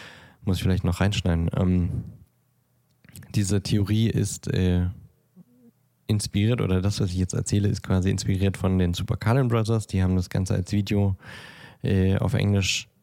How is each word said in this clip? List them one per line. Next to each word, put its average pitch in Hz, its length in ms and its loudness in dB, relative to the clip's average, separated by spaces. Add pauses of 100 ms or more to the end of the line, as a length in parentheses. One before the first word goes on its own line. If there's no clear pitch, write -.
(440)
Muss 92 140 0
ich - 40 -6
vielleicht 92 220 0
noch 87 160 0
reinschneiden. 87 560 0
Ähm, 92 480 0 (1300)
diese 101 260 0
Theorie 107 480 0
ist, - 380 -4
äh, 90 400 2 (1200)
inspiriert, 107 560 0
oder 92 180 2
das, 104 200 -2
was 92 100 0
ich 90 60 -4
jetzt 92 180 -2
erzähle, 101 340 0
ist 92 140 -2
quasi 92 260 0
inspiriert 98 480 0
von 92 220 0
den 87 160 2
Super - 220 -2
Carlin 123 320 2
Brothers. 113 400 0
Die 95 140 0
haben 92 140 2
das 90 140 -2
Ganze 95 240 -2
als 92 180 -2
Video, 101 440 2 (680)
äh, 95 340 2
auf 101 180 0
Englisch 101 540 0 (140)